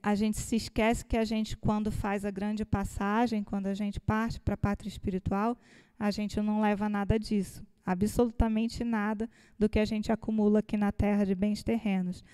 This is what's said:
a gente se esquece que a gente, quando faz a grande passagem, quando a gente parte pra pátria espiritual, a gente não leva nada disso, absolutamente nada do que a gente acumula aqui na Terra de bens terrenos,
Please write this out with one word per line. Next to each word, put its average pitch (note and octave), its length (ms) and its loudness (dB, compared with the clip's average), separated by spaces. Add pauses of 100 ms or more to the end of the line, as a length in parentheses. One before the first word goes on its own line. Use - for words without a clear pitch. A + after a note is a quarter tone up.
a G#3 140 2
gente G#3+ 240 0
se - 160 -2
esquece A3+ 500 0
que A#3+ 120 -2
a A3+ 80 2
gente, A3 320 -2
quando G#3+ 340 0
faz G3+ 340 -2
a G#3 60 -2
grande G#3 340 -4
passagem, G#3 800 0
quando G3 240 -4
a G3 60 -2
gente G3+ 260 -4
parte A3 400 -2
pra G3+ 180 -4
pátria G#3 320 -2
espiritual, G3+ 680 -2 (420)
a G#3 100 0
gente G#3 320 -2
não G#3+ 200 0
leva G#3 260 2
nada G#3 320 2
disso, G#3 460 -2 (200)
absolutamente A3+ 960 0
nada A3 460 0 (280)
do G#3+ 100 4
que A3 100 0
a G#3+ 80 6
gente G#3+ 260 -2
acumula G#3+ 480 4
aqui G#3+ 180 -2
na G3+ 140 2
Terra G#3 340 2
de F#3+ 100 2
bens G#3 280 0
terrenos, F#3+ 600 -2 (100)